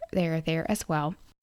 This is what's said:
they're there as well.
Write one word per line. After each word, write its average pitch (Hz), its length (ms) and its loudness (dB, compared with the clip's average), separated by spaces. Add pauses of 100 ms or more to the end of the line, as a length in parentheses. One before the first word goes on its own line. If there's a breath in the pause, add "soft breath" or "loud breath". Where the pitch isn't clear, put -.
(120)
they're 160 300 2
there 160 280 0
as - 160 -2
well. 156 280 0 (280)